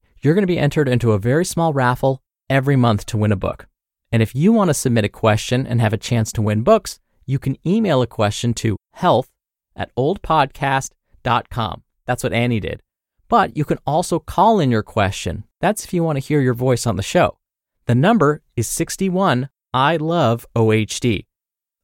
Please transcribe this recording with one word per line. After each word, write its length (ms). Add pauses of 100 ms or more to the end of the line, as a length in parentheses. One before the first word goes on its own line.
(220)
You're 140
gonna 100
be 140
entered 280
into 260
a 40
very 260
small 300
raffle 480 (260)
every 280
month 320
to 100
win 140
a 40
book. 300 (460)
And 100
if 140
you 180
wanna 220
submit 280
a 60
question 560
and 160
have 120
a 40
chance 360
to 100
win 180
books, 380 (260)
you 140
can 260
email 380
a 40
question 460
to 240 (140)
health 400 (440)
at 220
old 240
podcast 720 (320)
dot 260
com. 320 (240)
That's 180
what 100
Annie 260
did. 240 (460)
But 280
you 80
can 180
also 360
call 400
in 100
your 140
question. 640 (140)
That's 240
if 80
you 120
wanna 160
hear 200
your 140
voice 320
on 120
the 40
show. 380 (480)
The 80
number 480 (120)
is 120
sixty-one 840 (240)
I 240
Love 480 (100)
O 160
H 280
D. 260 (580)